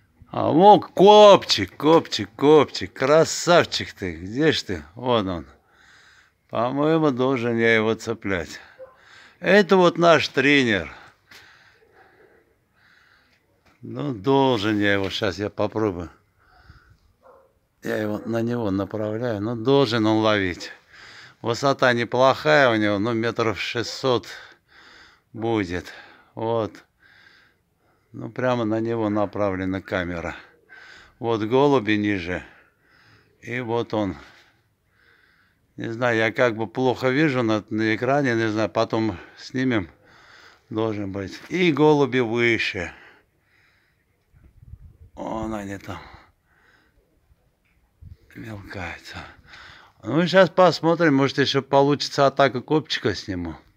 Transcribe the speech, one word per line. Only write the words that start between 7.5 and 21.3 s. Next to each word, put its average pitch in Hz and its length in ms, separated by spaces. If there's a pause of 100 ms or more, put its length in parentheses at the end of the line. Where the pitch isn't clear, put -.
я 113 160
его 110 220
цеплять. 98 640 (800)
Это 190 380
вот 175 200
наш 165 300
тренер. 123 680 (3000)
Ну, 123 320
должен 113 680
я 104 140
его, 98 160
щас 92 300
я 101 100
попробую. 101 640 (1700)
Я 113 160
его, 107 280
на 113 160
него 117 280
направляю, 107 720
но 117 140
должен 117 500
он 110 120
ловить. 104 540 (680)